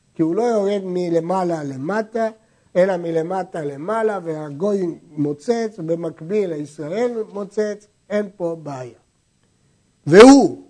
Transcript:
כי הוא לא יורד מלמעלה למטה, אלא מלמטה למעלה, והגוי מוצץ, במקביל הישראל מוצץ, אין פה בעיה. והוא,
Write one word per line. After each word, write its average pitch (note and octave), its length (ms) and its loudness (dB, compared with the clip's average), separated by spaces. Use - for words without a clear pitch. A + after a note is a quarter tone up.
כי E3 60 -2
הוא E3 140 0
לא A3 80 0
יורד G3+ 400 0
מלמעלה F3 800 -2
למטה, G#3 640 -6
אלא F#3 220 2
מלמטה E3+ 640 -4
למעלה, F#3+ 640 -4
והגוי D#3+ 640 -4
מוצץ, G#3 760 -4
במקביל E3+ 680 -4
הישראל D#3 580 -6
מוצץ, G#3 540 -8
אין G#3 280 -4
פה E3+ 260 -6
בעיה. B2+ 360 -14
והוא, A3+ 640 10